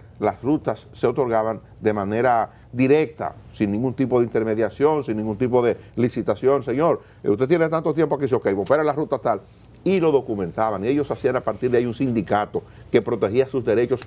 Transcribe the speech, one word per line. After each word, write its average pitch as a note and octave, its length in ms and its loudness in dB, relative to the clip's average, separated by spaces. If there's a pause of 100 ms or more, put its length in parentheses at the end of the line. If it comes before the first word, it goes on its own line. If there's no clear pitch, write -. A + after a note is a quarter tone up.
(180)
las G#2 240 -2
rutas C3+ 520 -2
se - 120 0
otorgaban A2+ 540 0 (200)
de G#2+ 120 2
manera G#2+ 580 0 (220)
directa, C3 600 0 (200)
sin G#2 160 0
ningún A#2+ 240 -2
tipo B2 240 0
de A#2+ 80 4
intermediación, A2+ 800 0
sin A2 120 -4
ningún G#2+ 220 -4
tipo B2 240 2
de A2+ 140 2 (200)
licitación. B2 640 0
"Señor, C3+ 380 0 (220)
eh, - 80 0
usted G#2+ 160 0
tiene E3 220 2
tanto E3 260 -2
tiempo D3+ 220 0
aquí, C#3+ 100 -2
sí, B2 80 0
ok, A2 220 0
opera B2 260 2
la D3+ 120 0
ruta C#3+ 240 -4
tal", G#2+ 240 -2 (420)
y F#3 160 2
lo D#3+ 100 2
documentaban. G#2+ 760 0
Y A2+ 40 0
ellos C#3+ 240 0
hacían B2+ 240 0
a A#2+ 40 -2
partir A2+ 300 -4
de A#2+ 80 4
ahí B2 80 2
un A2+ 80 -4
sindicato G#2 680 -2 (280)
que A#2+ 100 4
protegía A#2 480 0
sus B2+ 160 -4
derechos A#2+ 420 2